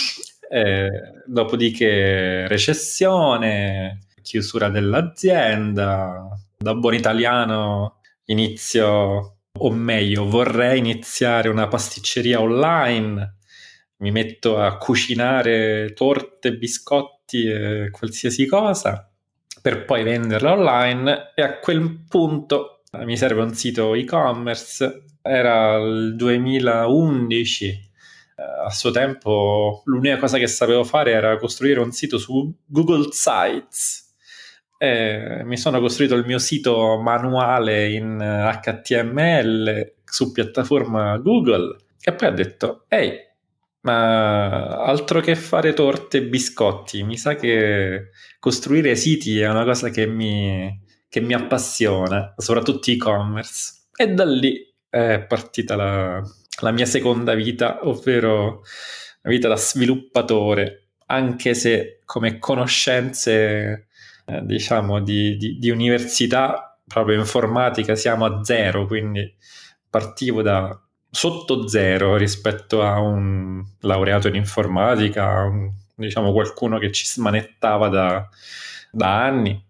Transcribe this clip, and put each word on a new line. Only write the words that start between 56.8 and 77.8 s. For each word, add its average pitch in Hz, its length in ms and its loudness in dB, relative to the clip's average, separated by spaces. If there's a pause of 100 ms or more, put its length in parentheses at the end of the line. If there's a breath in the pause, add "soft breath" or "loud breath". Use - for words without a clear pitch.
seconda 120 480 0
vita, 117 480 -2
ovvero 113 800 0 (600 loud breath)
la - 80 -4
vita 123 180 2
da 107 80 4
sviluppatore, 113 1300 0 (160)
anche 127 480 0
se 117 500 0
come 113 340 -4
conoscenze, 110 1500 0 (360 loud breath)
eh, - 200 -8
diciamo, 104 560 -2
di, 104 380 0
di, 110 200 -6
di 120 120 0
università, 120 1160 0
proprio 107 320 2
informatica, 113 800 0
siamo 113 300 0
a 104 180 -2
zero, 101 420 0
quindi 104 480 -4 (540 loud breath)
partivo 110 540 -4
da 95 360 0 (320)
sotto 135 560 -2
zero 98 500 2
rispetto 104 680 0
a 104 160 2
un 98 640 -2 (160)
laureato 98 480 2
in 98 60 -2
informatica, 101 1080 0
un, 98 260 -2 (240)
diciamo, 104 380 -2
qualcuno 110 460 0
che 101 140 -2
ci - 140 -4
smanettava 107 800 0